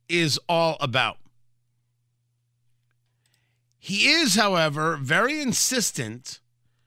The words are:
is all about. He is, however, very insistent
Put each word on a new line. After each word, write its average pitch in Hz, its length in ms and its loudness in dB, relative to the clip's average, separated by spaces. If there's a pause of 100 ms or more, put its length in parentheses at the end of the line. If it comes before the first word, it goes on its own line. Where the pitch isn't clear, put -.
is 165 300 0 (100)
all 165 320 2
about. 120 360 0 (2750)
He 208 280 0
is, 294 280 2
however, 160 600 2
very 185 440 0
insistent 170 1000 -4 (460)